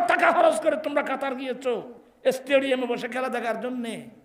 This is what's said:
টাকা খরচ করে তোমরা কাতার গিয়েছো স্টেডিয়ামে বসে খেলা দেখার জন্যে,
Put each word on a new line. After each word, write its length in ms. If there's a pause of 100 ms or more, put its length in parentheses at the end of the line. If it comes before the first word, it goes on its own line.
টাকা 240
খরচ 300
করে 160
তোমরা 240
কাতার 340
গিয়েছো 580 (380)
স্টেডিয়ামে 540
বসে 220
খেলা 220
দেখার 320
জন্যে, 480 (160)